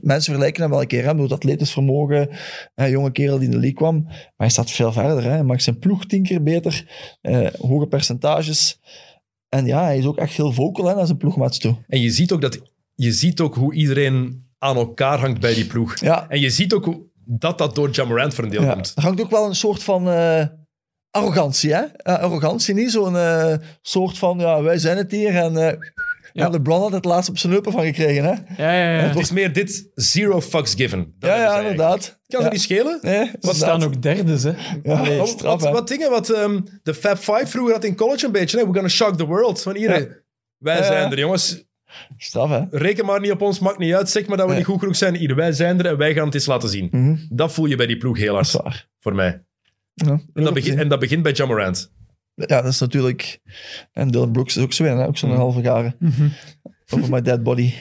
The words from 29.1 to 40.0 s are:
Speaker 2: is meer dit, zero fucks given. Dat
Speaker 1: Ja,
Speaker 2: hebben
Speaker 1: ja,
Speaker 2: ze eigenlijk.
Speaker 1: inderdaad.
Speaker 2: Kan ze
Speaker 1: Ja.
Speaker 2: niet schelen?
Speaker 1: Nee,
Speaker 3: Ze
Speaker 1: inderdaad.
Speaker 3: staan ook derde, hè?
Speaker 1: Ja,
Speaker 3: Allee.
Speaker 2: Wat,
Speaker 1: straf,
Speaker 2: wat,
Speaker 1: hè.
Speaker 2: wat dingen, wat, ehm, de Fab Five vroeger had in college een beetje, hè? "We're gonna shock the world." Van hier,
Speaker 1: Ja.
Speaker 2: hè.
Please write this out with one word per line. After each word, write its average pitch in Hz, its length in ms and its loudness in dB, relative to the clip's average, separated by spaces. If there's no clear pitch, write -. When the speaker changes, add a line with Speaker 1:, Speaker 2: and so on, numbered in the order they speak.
Speaker 2:
is 147 120 -2
meer 180 220 0
dit, 196 420 -4
zero 190 460 2
fucks 147 340 -2
given. 98 240 0
Dat 82 80 -6
Speaker 1:
Ja, - 80 -2
Speaker 2:
hebben - 20 2
Speaker 1:
ja, 208 80 4
Speaker 2:
ze 220 180 2
eigenlijk. 208 160 -2
Speaker 1:
inderdaad. 175 560 0
Speaker 2:
Kan 254 140 -4
ze 233 40 2
Speaker 1:
Ja. - 60 2
Speaker 2:
niet 202 100 -2
schelen? 262 400 0
Speaker 1:
Nee, 185 120 -2
Speaker 3:
Ze 208 120 2
Speaker 1:
inderdaad. 185 300 -2
Speaker 3:
staan 160 280 2
ook 135 180 -2
derde, 160 380 2
hè? 139 100 0
Speaker 1:
Ja, 151 160 0
Speaker 3:
Allee. 147 180 0
Speaker 2:
Wat, 185 100 0
Speaker 1:
straf, - 240 -2
Speaker 2:
wat, - 20 -6
Speaker 1:
hè. 202 80 2
Speaker 2:
wat 233 160 0
dingen, 285 220 -2
wat, 226 200 0
ehm, 208 320 0
de 160 100 -2
Fab 202 240 0
Five 214 300 0
vroeger 240 260 0
had 220 100 -4
in 196 120 -2
college 269 300 0
een 247 60 -2
beetje, 202 260 0
hè? 240 60 2
"We're 190 120 0
gonna 190 140 0
shock 202 280 2
the 160 80 -2
world." 190 360 0
Van 190 140 -6
hier, 214 140 -2
Speaker 1:
Ja. 180 80 4
Speaker 2:
hè. 143 80 -2